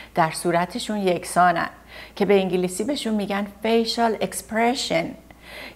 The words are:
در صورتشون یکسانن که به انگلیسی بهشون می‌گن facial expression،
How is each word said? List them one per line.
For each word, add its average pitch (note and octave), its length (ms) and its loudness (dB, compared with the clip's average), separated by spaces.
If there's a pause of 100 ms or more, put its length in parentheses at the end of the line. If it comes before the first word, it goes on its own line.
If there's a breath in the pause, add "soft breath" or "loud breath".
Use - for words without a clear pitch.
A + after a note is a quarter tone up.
(160 loud breath)
در D#3+ 160 4
صورتشون F3+ 680 -2
یکسانن F3 720 2 (460 loud breath)
که A#3 100 2
به G3 140 6
انگلیسی F#3 440 0
بهشون A3+ 300 -2
می‌گن G3+ 340 -2 (160)
facial A3+ 600 0
expression، A3+ 800 -2 (720 loud breath)